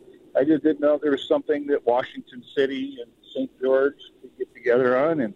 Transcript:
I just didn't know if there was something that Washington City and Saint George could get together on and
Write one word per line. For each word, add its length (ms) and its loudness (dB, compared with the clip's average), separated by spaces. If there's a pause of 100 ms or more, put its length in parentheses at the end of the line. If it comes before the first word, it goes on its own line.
(360)
I 80 2
just 200 2
didn't 180 0
know 140 2
if 60 -4
there 100 0
was 160 -4
something 400 0
that 180 0
Washington 580 -2 (120)
City 460 -2
and 80 -18 (240)
Saint 160 -6 (100)
George 360 2 (260)
could 160 -20
get 160 -10
together 420 2
on 260 0
and 140 -4